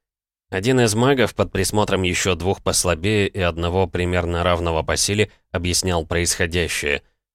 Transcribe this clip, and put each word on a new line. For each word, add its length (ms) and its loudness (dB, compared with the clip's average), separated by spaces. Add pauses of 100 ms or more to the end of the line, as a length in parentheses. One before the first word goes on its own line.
(520)
Один 300 2
из 120 4
магов 400 2
под 180 -2
присмотром 520 0
ещё 320 0
двух 260 -2
послабее 680 0
и 140 -6
одного 460 0
примерно 560 -2
равного 400 0
по 140 -2
силе 340 0 (200)
объяснял 540 -2
происходящее. 960 -2 (340)